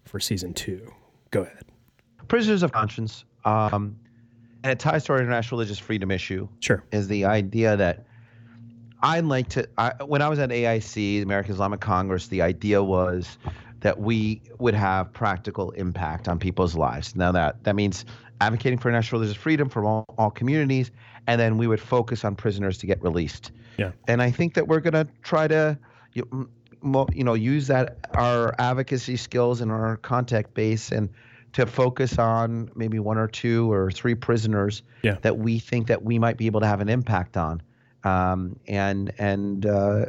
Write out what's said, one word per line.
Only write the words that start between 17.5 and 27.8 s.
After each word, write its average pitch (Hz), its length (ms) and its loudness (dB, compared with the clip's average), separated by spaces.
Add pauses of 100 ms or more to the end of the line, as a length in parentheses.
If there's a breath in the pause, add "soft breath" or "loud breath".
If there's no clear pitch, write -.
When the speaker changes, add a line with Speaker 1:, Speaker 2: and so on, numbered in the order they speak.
Speaker 2:
that 101 100 0
means 101 300 -2 (360 loud breath)
advocating 113 380 0
for 120 140 0
national 117 280 0
religious 104 200 -2
freedom 147 280 0
for 110 160 -2
all, 110 200 0 (120)
all 110 140 2
communities, 131 640 0 (340 loud breath)
and 120 140 4
then 110 180 4
we 117 80 2
would 110 140 2
focus 120 440 0
on 98 120 -2
prisoners 98 420 -2
to - 80 -12
get 92 160 0
released. 82 480 -4 (280 loud breath)
Speaker 1:
Yeah. 98 120 -2 (160)
Speaker 2:
And 120 160 4
I 123 80 2
think 165 240 -2
that 156 140 0
we're 160 120 4
gonna 160 280 2 (140)
try 156 260 2
to, 151 280 2 (360 soft breath)
you, 120 100 -6 (100)
m-, 131 160 -8 (340)
mo-, 135 300 2
you 135 120 -2
know, 117 100 4
use 131 320 2
that, 127 320 0 (160)